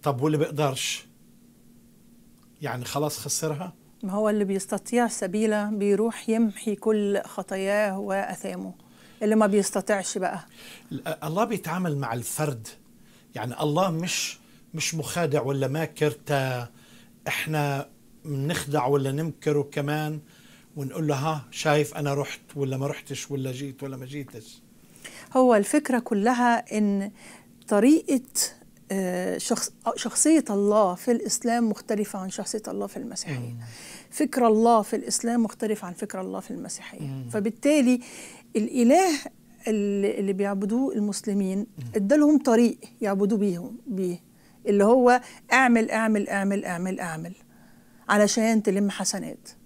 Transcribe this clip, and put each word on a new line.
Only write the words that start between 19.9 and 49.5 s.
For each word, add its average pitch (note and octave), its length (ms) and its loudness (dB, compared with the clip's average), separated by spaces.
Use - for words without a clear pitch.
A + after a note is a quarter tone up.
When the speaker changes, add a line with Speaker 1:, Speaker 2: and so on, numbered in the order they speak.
Speaker 1:
ونقول D3+ 320 -6
له: D3 80 2
"ها، D3 360 -4
شايف D3+ 440 2
أنا C#3+ 180 -2
رحت C#3 280 -4
ولا C3+ 220 -2
ما C#3 100 -2
رحتش، - 440 -8
ولا C3 200 -4
جيت C3+ 320 -10
ولا C3+ 140 -10
ما B2+ 80 -14
جيتش". C3+ 560 -14
Speaker 2:
هو B3+ 180 8
الفكرة B3 440 2
كلها A#3+ 760 2
إن G3+ 340 0
طريقة، B3+ 540 4
آه، F3+ 460 -2
شخص-، - 340 -2
آه، A3+ 80 -2
شخصية D4+ 540 4
الله G3+ 460 4
في - 160 -2
الإسلام A#3 580 0
مختلفة G#3 500 -4
عن F#3+ 100 -8
شخصية G#3+ 380 -8
الله G3+ 200 -6
في G3 100 -12
المسيحية. F3+ 420 -8
Speaker 1:
مم. A#2+ 200 -10
Speaker 2:
فكر B3+ 360 2
الله A3+ 340 6
في G3+ 140 -4
الإسلام A#3 480 0
مختلف G#3+ 420 -4
عن F3+ 80 -10
فكر F#3+ 280 -8
الله F#3+ 180 -8
في - 120 -14
المسيحية. - 500 -12
Speaker 1:
مم. C3+ 280 -8
Speaker 2:
فبالتالي A#3+ 680 4
الإله B3+ 540 6
اللي، G3+ 520 0
اللي G3 140 0
بيعبدوه G3+ 600 -2
المسلمين G3+ 640 -2
Speaker 1:
مم. G#3+ 60 -4
Speaker 2:
ادالهم D4 480 4
طريق A#3 340 4
يعبدوا G3+ 360 0
بيهم، F#3+ 400 -2
بيه، F#3 360 -4
اللي G3+ 160 4
هو B3 380 6
اعمل، A#3+ 380 6
اعمل، A3 380 0
اعمل، G3 360 -2
اعمل، F#3 340 -6
اعمل E3 340 -8
علشان G#3+ 540 4
تلم G3+ 260 2
حسنات. - 600 -6